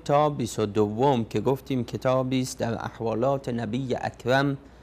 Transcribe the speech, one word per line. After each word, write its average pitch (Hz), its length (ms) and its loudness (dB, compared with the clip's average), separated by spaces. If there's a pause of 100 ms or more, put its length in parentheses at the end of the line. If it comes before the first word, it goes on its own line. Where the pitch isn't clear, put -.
تا 151 240 4
بیست 135 300 -4
و 107 60 4
دوم 107 600 2
که 107 160 -2
گفتیم 131 420 0
کتابی 131 580 0
است - 180 -8
در 117 140 -2
احوالات 117 760 -2
نبی 117 520 -4
اکرم 135 560 0 (260)